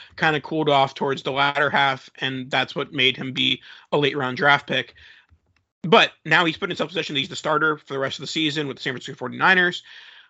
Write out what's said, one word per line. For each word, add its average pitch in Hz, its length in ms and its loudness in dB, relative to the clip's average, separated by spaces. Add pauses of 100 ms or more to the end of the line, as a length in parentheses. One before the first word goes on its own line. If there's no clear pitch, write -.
(160)
kinda 156 260 2
cooled 156 260 -2
off 135 260 4
towards 135 280 -4
the 143 100 -6
latter 143 380 0
half, 135 480 0
and 131 320 -6
that's 135 260 -2
what 143 160 -6
made 131 240 2
him 131 160 -8
be 131 300 -2 (280)
a - 60 0
late 143 200 2
round 127 200 -4
draft 143 300 4
pick. 127 280 -6 (880)
But 185 300 6 (120)
now 160 200 4
he's 160 140 -2
put 196 100 -6
himself 165 200 -4
in - 20 -12
position 165 240 -6
that 139 60 -2
he's 139 100 -6
the - 60 -12
starter 156 420 0
for - 160 -14
the 135 40 -4
rest 135 200 -4
of 151 40 -12
the 135 40 -12
season 151 420 -2
with 120 80 -8
the - 60 -18
San 147 100 -4
Francisco 123 240 -12
forty-niners. 170 680 2 (480)